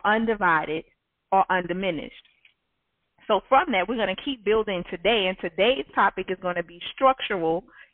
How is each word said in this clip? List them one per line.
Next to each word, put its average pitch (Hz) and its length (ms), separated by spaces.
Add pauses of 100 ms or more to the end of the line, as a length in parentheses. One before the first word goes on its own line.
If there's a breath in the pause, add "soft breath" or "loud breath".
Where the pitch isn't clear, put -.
undivided 185 800 (480)
or 190 180
undiminished. 180 640 (1120)
So 202 120 (100)
from 294 220
that, 185 160
we're 240 100
gonna 196 260
keep 247 220
building 208 460
today, 190 360
and 190 120
today's 196 460 (100)
topic 196 340
is 185 140
gonna 175 180
be 170 180 (140)
structural 190 680 (300 loud breath)